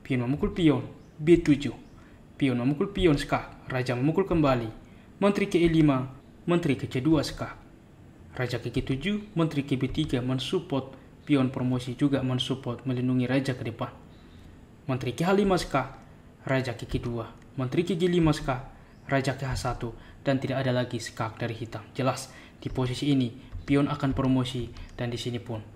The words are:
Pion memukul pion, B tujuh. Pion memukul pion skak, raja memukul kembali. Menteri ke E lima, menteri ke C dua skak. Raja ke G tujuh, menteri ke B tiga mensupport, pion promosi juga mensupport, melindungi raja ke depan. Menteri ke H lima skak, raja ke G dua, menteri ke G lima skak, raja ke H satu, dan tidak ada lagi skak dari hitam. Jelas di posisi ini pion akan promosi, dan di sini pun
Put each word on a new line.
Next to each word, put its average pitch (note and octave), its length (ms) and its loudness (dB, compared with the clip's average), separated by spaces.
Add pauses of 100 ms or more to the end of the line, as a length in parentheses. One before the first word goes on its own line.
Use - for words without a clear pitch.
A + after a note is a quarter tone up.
Pion B2 240 -2
memukul D3 320 -2
pion, D3+ 240 4 (400)
B D#3+ 240 6
tujuh. C3+ 320 2 (640)
Pion C3 160 2
memukul C#3+ 400 0
pion F#3 160 6
skak, - 560 -2
raja B2+ 240 -2
memukul D3+ 320 2
kembali. C3+ 640 0 (320)
Menteri G3 320 2
ke F3 80 4
E E3+ 80 6
lima, D3 400 4 (400)
menteri E3+ 320 2
ke A#2+ 80 -6
C B2+ 160 -2
dua D#3 160 4
skak. - 320 -6 (800)
Raja B2 240 -4
ke - 160 -6
G C3 80 0
tujuh, F3 560 -4
menteri D3+ 320 0
ke C3+ 80 2
B B2+ 160 -2
tiga D3 320 -2
mensupport, C3 720 -2 (320)
pion C3 240 4
promosi B2+ 400 -2
juga C3 320 2
mensupport, B2+ 640 -2
melindungi B2+ 400 0
raja C3+ 240 2
ke A#2+ 160 -6
depan. A#2 240 -8 (960)
Menteri B2+ 240 -2
ke E3+ 160 0
H F#3+ 80 6
lima G3 240 4
skak, - 320 -2 (560)
raja B2+ 240 0
ke A2 160 -10
G - 160 -4
dua, A#2 240 -4 (320)
menteri C3 240 0
ke F3+ 80 -2
G F3+ 160 2
lima E3+ 240 4
skak, B2+ 320 -4 (480)
raja C3+ 240 0
ke - 80 -8
H C3 240 -2
satu, A#2 240 -6 (320)
dan C3+ 160 2
tidak B2+ 240 -2
ada B2+ 80 2
lagi B2 240 0
skak A2+ 400 -6
dari A#2 160 -4
hitam. A2 400 -10
Jelas B2+ 400 -2 (240)
di - 160 -8
posisi B2+ 400 0
ini C3 160 4 (400)
pion D3 240 4
akan C3+ 240 -2
promosi, B2+ 560 0 (240)
dan A#2+ 160 -4
di A#2+ 80 -6
sini B2 160 -6
pun A2+ 240 -8 (160)